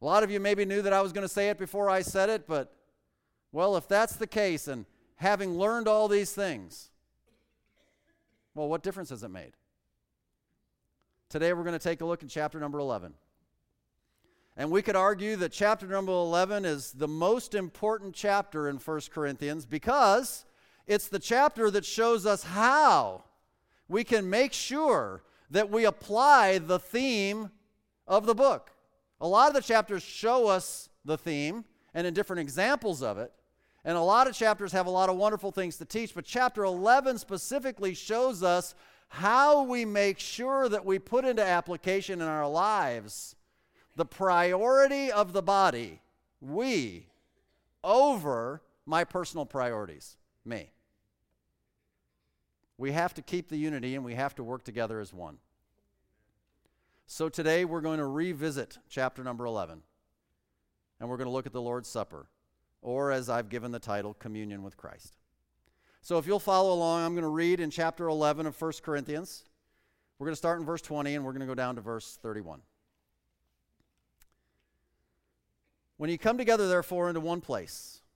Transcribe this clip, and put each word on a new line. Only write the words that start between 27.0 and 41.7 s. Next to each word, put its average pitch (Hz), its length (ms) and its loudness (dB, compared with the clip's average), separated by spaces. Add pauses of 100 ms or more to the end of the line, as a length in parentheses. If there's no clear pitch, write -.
of 208 200 4
the 226 80 4
book. 233 360 2 (500)
A 160 80 -2
lot 226 200 8
of 294 60 2
the 277 80 0
chapters 208 400 0
show 233 460 2
us - 420 -2 (140)
the 156 120 -2
theme 160 480 -4 (300)
and 170 120 -2
in 175 60 -2
different 185 280 -4
examples 180 600 -2
of 107 160 -4
it, 117 160 -10 (500)
and 170 140 -2
a 165 60 2
lot 220 240 6
of 240 80 -2
chapters 208 380 0
have 185 140 0
a 185 40 -2
lot 185 180 2
of 185 80 0
wonderful 202 340 0
things 180 280 -6
to 160 80 -14
teach, 226 280 -6
but 170 120 -10
chapter 247 380 0
eleven 226 520 4
specifically 202 800 -4
shows 226 480 -2
us 180 320 2 (340)
how 269 540 4
we 247 220 -2
make 202 340 0
sure 262 500 -2
that 202 160 -2
we 190 140 2
put 233 260 -2
into 240 180 2
application 185 800 -2